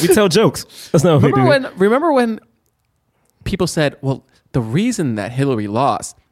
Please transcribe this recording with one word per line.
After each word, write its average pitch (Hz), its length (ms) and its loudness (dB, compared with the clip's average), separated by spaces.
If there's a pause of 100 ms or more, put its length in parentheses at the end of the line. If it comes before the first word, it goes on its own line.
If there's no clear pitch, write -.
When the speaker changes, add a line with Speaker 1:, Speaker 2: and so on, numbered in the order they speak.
Speaker 1:
We 170 120 0
tell 208 140 4
jokes. 175 360 0 (280)
That's 151 100 2
not 170 180 4
what - 120 4
Speaker 2:
Remember 381 180 2
Speaker 1:
we 277 80 4
do. 262 100 -6
Speaker 2:
when, - 100 -16
remember 254 340 2
when 233 260 0 (1040)
people 185 240 -4
said, 151 360 -2
"Well, 135 220 -6 (280)
the 135 80 0
reason 143 560 -2
that 104 160 -6
Hillary 127 340 -2
lost 113 500 -2 (160)